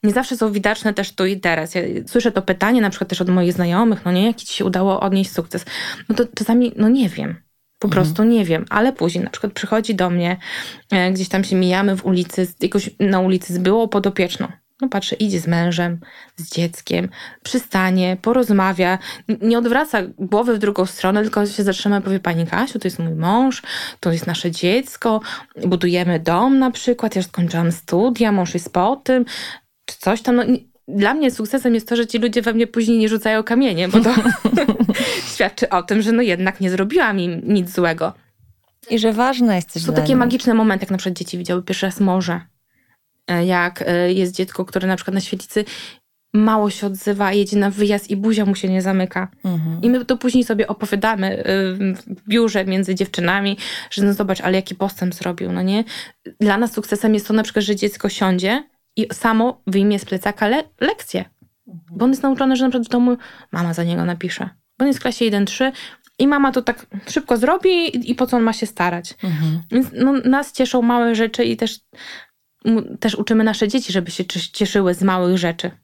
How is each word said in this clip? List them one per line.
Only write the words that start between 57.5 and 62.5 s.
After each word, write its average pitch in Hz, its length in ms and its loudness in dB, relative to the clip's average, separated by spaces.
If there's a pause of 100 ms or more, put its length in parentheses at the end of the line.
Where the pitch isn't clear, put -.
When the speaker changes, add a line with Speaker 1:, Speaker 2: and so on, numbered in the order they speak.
Speaker 1:
że 208 100 0
dziecko 202 340 -4
siądzie 190 540 0 (320)
i 220 180 -2
samo 226 540 0
wyjmie 196 320 2
z - 60 -10
plecaka 202 420 -2
le-, 277 160 0 (180)
lekcję. 269 440 -4 (420)
Speaker 2:
Mhm. 175 300 -18
Speaker 1:
Bo 226 80 2
on 262 60 4
jest 262 120 0
nauczony, 269 320 2